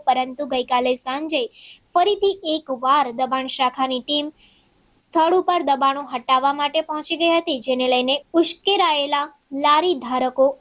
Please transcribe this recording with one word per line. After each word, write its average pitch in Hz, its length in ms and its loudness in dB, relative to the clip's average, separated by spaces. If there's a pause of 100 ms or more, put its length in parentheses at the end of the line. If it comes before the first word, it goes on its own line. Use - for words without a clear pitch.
પરંતુ 254 480 -2
ગઈકાલે 254 480 0
સાંજે 277 480 -2 (440)
ફરીથી 392 460 2 (200)
એકવાર 269 580 0
દબાણ 262 460 -4
શાખાની 262 440 -2
ટીમ 294 320 -2 (640)
સ્થળ 330 400 2
ઉપર 349 260 0
દબાણો 277 460 0
હટાવવા 262 500 0
માટે 294 240 -2
પહોંચી 311 340 -6
ગઈ 330 200 2
હતી, 330 280 -2
જેને 254 240 -2
લઈને 254 260 2 (180)
ઉશ્કેરાયેલા 311 920 0 (360)
લારી 302 360 4
ધારકો 254 460 0 (160)